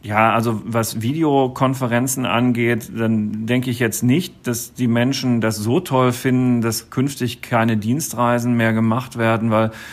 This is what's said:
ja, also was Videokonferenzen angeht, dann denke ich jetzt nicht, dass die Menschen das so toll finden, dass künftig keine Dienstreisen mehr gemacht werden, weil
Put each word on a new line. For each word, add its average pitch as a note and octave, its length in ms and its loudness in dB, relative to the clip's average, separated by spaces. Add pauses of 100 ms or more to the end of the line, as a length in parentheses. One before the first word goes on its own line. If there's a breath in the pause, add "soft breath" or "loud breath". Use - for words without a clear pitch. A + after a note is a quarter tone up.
ja, G#2+ 320 2
also A2+ 320 0
was A2+ 360 -2
Videokonferenzen C3 1200 0
angeht, A#2 680 0
dann A2 520 -2
denke B2 240 0
ich A#2 100 -4
jetzt A2+ 240 -2
nicht, C3+ 440 0
dass A#2 260 -6
die B2+ 140 -2
Menschen A#2+ 520 0
das A2 160 0
so A2+ 240 0
toll C3 320 2
finden, B2+ 500 2
dass A2 280 -4
künftig C3 520 -4
keine A#2 360 2
Dienstreisen A#2+ 800 0
mehr A2+ 160 2
gemacht A2+ 440 0
werden, A2+ 340 0
weil A2 200 2 (220 loud breath)